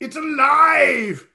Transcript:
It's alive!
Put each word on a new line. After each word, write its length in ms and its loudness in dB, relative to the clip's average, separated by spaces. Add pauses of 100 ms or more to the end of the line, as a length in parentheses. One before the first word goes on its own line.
It's 140 -12
alive! 1200 0